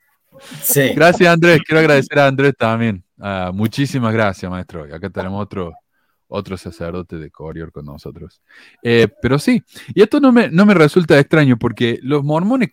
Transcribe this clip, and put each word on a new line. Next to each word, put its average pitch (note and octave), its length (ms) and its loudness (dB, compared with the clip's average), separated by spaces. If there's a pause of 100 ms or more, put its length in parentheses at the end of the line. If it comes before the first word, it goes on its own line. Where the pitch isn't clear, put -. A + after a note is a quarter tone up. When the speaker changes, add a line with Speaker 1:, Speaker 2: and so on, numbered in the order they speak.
(600)
Speaker 1:
Sí. C#3 340 0
Speaker 2:
Gracias, E3+ 340 4
Andrés. E3+ 360 4
Quiero D#3 160 2
agradecer D3 360 2
a C#3+ 100 4
Andrés C3+ 300 0
también. A2+ 460 -2 (160)
Ah, F#2+ 340 -6
muchísimas A2+ 600 -4
gracias, G2+ 360 -2
maestro. F2+ 340 -12
Acá D#2+ 260 -12
tenemos F#2+ 340 -8
otro, F#2 300 -10 (540)
otro F#2+ 280 -10
sacerdote F2 600 -12
de D2+ 120 -16
Corior D#2+ 440 -16
con D2 100 -18
nosotros. D2 580 -20 (400)
Eh, A#2 280 2 (120)
pero B2+ 160 0
sí, A3 240 0 (320)
y F3+ 80 2
esto C#4+ 200 2
no C4 100 4
me, A#3 180 2
no F3+ 160 4
me G#3 80 4
resulta D#3+ 460 4
extraño C#3+ 400 2
porque A#2 420 -2
los C#3+ 220 -2
mormones F#3 500 -2